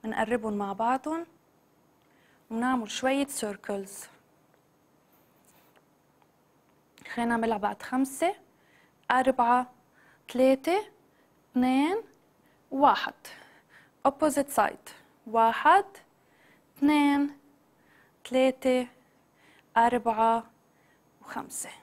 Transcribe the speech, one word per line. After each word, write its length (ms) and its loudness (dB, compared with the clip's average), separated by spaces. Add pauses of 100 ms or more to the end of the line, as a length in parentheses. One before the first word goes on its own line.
منقربن 500 -4
مع 200 -6
بعضن. 520 -4 (1200)
ومنعمل 420 -2
شوية 360 -2
سيركلز. 760 -8 (3000)
خلينا 180 -2
نعملها 260 0
بعد 240 -6
خمسة، 540 -2 (760)
أربعة، 640 0 (600)
ثلاثة، 520 2 (680)
اثنين، 520 2 (680)
واحد. 420 2 (960)
Opposite 500 0
side. 340 -2 (360)
واحد، 580 4 (920)
اثنين، 600 2 (920)
ثلاثة، 580 0 (880)
أربعة، 680 2 (800)
وخمسة. 480 -12 (140)